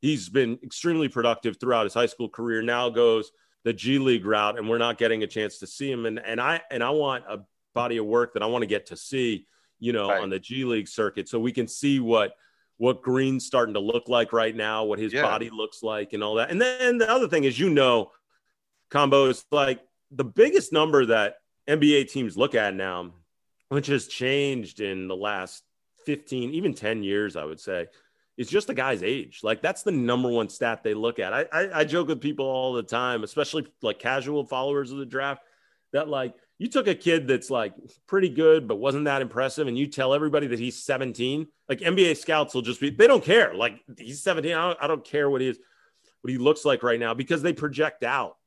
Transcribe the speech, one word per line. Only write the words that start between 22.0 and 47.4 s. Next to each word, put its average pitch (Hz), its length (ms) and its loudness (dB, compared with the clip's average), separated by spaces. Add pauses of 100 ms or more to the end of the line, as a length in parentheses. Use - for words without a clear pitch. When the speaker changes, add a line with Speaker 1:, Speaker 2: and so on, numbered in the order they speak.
Speaker 1:
teams 123 320 -6
look 110 180 0
at 104 200 2
now, 90 380 -6 (560)
which 139 200 -2
has 135 180 0
changed 131 760 -2
in 95 280 -6
the 92 80 -6
last 98 480 -8 (420)
fifteen, 139 480 -6
even 190 180 -2
ten 110 300 -4
years, 101 340 -2
I 78 80 -8
would 78 160 -12
say, 90 280 -6 (500)
is 120 100 -6
just 202 200 -2
the - 60 -4
guy's 131 280 -2
age. 110 400 -6
Like, 110 180 -2
that's 185 220 -4
the 202 100 -2
number 123 360 0
one 117 200 0
stat 117 360 -4
they 107 100 0
look 113 240 -4
at. 98 160 -4
I, 143 180 -2
I, 170 280 -2
I 156 40 6
joke 156 240 -2
with 151 140 -2
people 139 240 -4
all 131 260 -2
the 120 120 -4
time, 120 400 -2
especially, 147 420 -4 (160)
like, 107 160 -2
casual 135 460 -2
followers 135 480 -4
of 139 60 -10
the 139 60 -8
draft, 135 380 -6 (500)
that, 151 160 -2
like, 131 260 -4 (220)
you 214 120 -6
took 254 180 0
a 190 80 2
kid 165 340 0
that's, 131 220 0
like, 113 240 -2 (320)
pretty 190 240 2
good 156 360 6
but 107 100 -2
wasn't 139 280 0
that 139 160 0
impressive, 131 480 -2
and 120 80 -2
you 139 100 0
tell 135 280 0
everybody 147 320 0
that 120 120 -2
he's 120 240 -6
seventeen, 135 640 -4 (200)
like, 135 140 -4
N 165 120 2
B 180 160 6
A 156 40 2
scouts 156 400 0
will 127 80 0
just 117 180 -6
be, 139 80 0
they 202 180 6
don't 254 160 8
care. 165 300 4
Like, 104 320 -4 (140)
he's 120 240 -14
seventeen, 165 320 -2
I 165 140 0
don't, 170 160 -4
I - 20 0
don't 156 180 -2
care 143 240 0
what 131 140 0
he 131 60 0
is, 123 100 -4 (640)
what 127 80 -6
he 131 80 -2
looks 147 260 4
like 135 180 2
right 117 160 2
now, 117 140 -2
because 135 300 -2